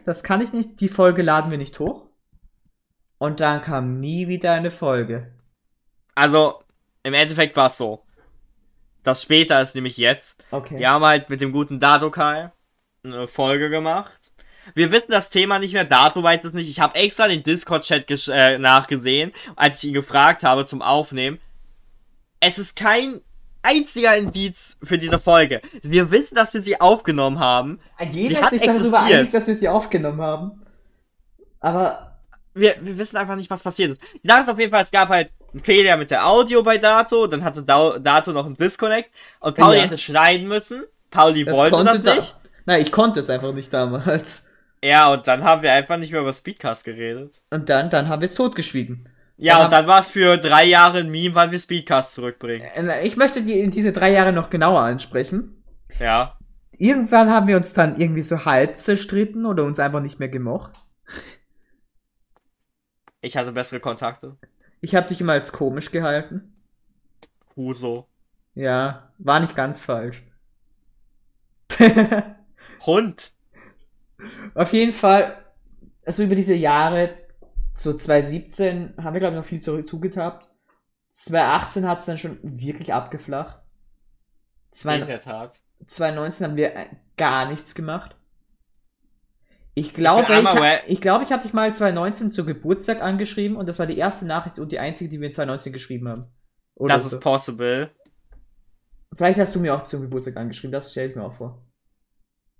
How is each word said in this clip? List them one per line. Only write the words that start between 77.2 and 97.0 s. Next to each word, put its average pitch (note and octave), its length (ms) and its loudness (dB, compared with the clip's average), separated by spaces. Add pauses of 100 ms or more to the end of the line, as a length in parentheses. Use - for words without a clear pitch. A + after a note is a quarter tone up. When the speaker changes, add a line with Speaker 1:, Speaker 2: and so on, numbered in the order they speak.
Speaker 1:
so D3+ 200 -6
zwei D3 280 0
siebzehn F3 800 -6
haben D#3+ 120 -10
wir, F#3 60 -4
glaub F3+ 140 -2
ich, E3 40 -6
noch D#3+ 80 -10
viel D#3+ 160 -10
zurück D3+ 260 -8
zugetappt. E3+ 600 -8 (640)
Zwei D#3+ 320 -2
achtzehn E3+ 440 -2
hat's F3 180 -6
dann E3 120 -8
schon D#3+ 260 -14
wirklich C#3+ 500 -12
abgeflacht. C#3+ 680 -10 (1120)
Zwei D3+ 260 -6
Speaker 2:
In D3 100 -8
der A#2+ 120 -10
Tat. A#2 400 -16 (280)
Speaker 1:
zwei D#3+ 240 -6
neunzehn D#3 360 -8
haben D3+ 100 -8
wir, D3 180 -4
äh, - 100 -14 (320)
gar D3 320 -2
nichts - 260 -14
gemacht. D#3+ 400 -12 (1600)
Ich D3 140 -6
Speaker 2:
Ich - 40 -20
bin D#3+ 120 -4
Speaker 1:
glaube, G3 180 4
ich A3+ 60 -2
Speaker 2:
einmal G#3+ 260 4
Speaker 1:
ha-, E3 40 4
Speaker 2:
wa- D3+ 280 2
Speaker 1:
ich F#3 140 -2
glaube, F#3+ 220 2
ich C4+ 80 -6
hab B3+ 120 -4
dich G#3 100 -14
mal A3 220 -2
zwei G3+ 160 -2
neunzehn G3+ 400 -6
zu F3 140 -8
Geburtstag F3+ 560 -4
angeschrieben G3+ 540 -6
und F#3+ 140 -10
das E3+ 80 -10
war E3+ 80 -4
die D#3+ 140 -8
erste F#3+ 260 -6
Nachricht E3 320 -10
und D#3 140 -12
die - 80 -8
einzige, D#3+ 320 -10
die D3+ 80 -12
wir D3 80 -10
in C#3+ 60 -14
zwei D3 120 -6
neunzehn C3+ 280 -10
geschrieben B2 360 -12
haben. A#2 160 -14 (480)
Oder C#3 220 0
Speaker 2:
Das C3 120 -2